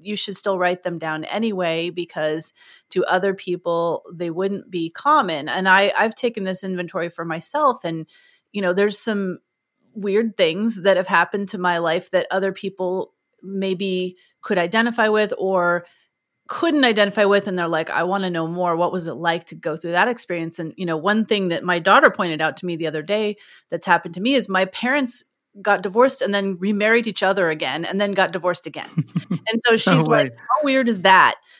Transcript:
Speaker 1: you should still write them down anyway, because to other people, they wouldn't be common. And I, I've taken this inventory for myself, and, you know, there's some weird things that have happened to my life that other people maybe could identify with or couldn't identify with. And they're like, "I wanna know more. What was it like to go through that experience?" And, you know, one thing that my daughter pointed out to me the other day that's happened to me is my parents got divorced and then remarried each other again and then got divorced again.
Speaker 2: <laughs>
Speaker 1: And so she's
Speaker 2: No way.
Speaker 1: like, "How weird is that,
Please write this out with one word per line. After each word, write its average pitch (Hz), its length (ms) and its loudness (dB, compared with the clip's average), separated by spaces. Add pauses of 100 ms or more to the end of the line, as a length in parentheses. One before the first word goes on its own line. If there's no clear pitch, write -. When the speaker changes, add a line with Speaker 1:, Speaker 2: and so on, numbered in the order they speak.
Speaker 1:
you 202 160 -8
should 190 200 -6
still 190 220 -2
write 180 240 0
them 170 160 -6
down 156 260 -6
anyway, 180 640 -2
because 160 640 -6 (340)
to 185 160 0
other 190 300 2
people, 170 680 -4 (100)
they 170 180 -6
wouldn't 190 400 -4
be 165 180 -4
common. 175 600 0
And 185 200 0
I, 196 280 4
I've 220 180 0
taken 233 300 -4
this 190 200 -6
inventory 175 460 -6
for 170 140 -10
myself, 240 600 -2
and, 165 220 -6 (460)
you 202 100 -4
know, 180 100 2
there's 202 260 2
some 202 420 -4 (540)
weird 208 420 0
things 196 460 0
that 190 140 6
have 185 120 0
happened 185 400 2
to 220 100 -8
my 175 200 0
life 170 320 -2
that 185 200 2
other 190 220 0
people 185 600 -6 (300)
maybe 185 760 -4 (260)
could 196 160 0
identify 226 500 2
with 214 300 2
or 175 480 0 (640)
couldn't 302 360 0
identify 208 400 2
with. 202 220 4
And 185 120 -4
they're 170 100 -2
like, 160 220 -2
"I 165 140 0
wanna 190 260 -2
know 165 160 -2
more. 175 300 -2
What 175 160 0
was 175 140 -6
it 143 80 -8
like 165 320 -2
to - 80 -16
go 160 220 -6
through 170 160 -8
that 190 160 2
experience?" 170 500 -6
And, 160 180 -8
you 185 100 -6
know, 160 100 -2
one 208 280 0
thing 196 240 0
that 170 160 -2
my 180 140 0
daughter 208 320 6
pointed 165 300 -4
out 156 180 0
to 185 80 -10
me 170 100 -4
the 160 100 -4
other 151 160 -4
day 208 340 -2 (340)
that's 170 160 -6
happened 175 280 2
to 180 60 -10
me 254 140 0
is 240 140 2
my 190 180 2
parents 254 580 -2 (360)
got 190 220 2
divorced 233 400 2
and 202 100 0
then 196 260 0
remarried 214 480 2
each 208 160 -4
other 190 280 2
again 156 340 -4
and 190 160 -4
then 202 120 0
got 185 200 2
divorced 175 340 -4
again. - 220 -12
Speaker 2:
<laughs> - 420 -6 (200)
Speaker 1:
And 226 160 -2
so 226 100 6
she's 202 160 2
Speaker 2:
No 160 120 4
way. 156 200 4
Speaker 1:
like, 123 120 -6
"How 285 280 -2
weird 269 240 2
is 190 140 -2
that, 180 320 8 (260)